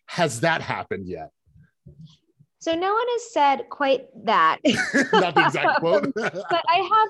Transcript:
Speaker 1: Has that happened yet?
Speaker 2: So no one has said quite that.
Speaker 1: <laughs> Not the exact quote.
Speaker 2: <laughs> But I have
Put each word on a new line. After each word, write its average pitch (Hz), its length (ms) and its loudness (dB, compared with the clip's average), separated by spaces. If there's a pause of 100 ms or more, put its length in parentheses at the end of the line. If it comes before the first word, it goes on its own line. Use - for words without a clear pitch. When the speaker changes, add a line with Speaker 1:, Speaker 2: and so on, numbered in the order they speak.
Speaker 1:
Has 127 340 -2
that 160 200 0
happened 98 460 -8
yet? 78 220 -12 (1300)
Speaker 2:
So 330 160 -4
no 381 180 -2
one 480 180 -2
has 466 200 -6
said 285 380 0
quite 269 380 -2 (180)
that. 170 360 4
Speaker 1:
<laughs> - 40 2 (480)
Not 180 200 4
the 381 120 4
exact 302 340 0
quote. 170 320 0
Speaker 2:
<laughs> - 40 -6
But 208 540 -4
I 339 80 4
have 415 320 2